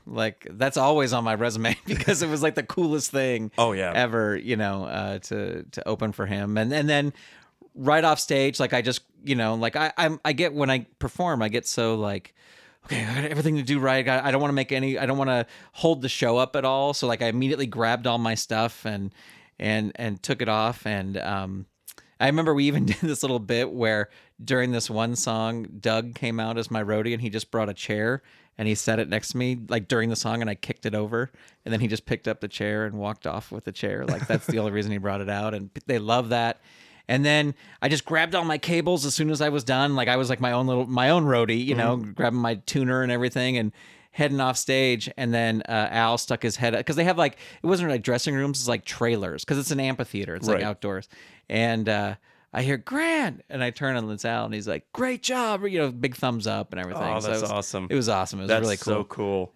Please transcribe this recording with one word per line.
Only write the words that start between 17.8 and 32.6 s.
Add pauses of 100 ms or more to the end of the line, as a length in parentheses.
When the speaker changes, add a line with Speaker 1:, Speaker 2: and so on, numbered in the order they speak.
Speaker 1:
all
my
stuff
and, (460)
and,
and
took
it
off.
And,
um, (540)
I
remember
we
even
<laughs>
did
this
little
bit
where (340)
during
this
one
song, (120)
Doug
came
out
as
my
roadie
and
he
just
brought
a
chair (360)
and
he
sat
it
next
to
me, (100)
like,
during
the
song,
and
I
kicked
it
over, (340)
and
then
he
just
picked
up
the
chair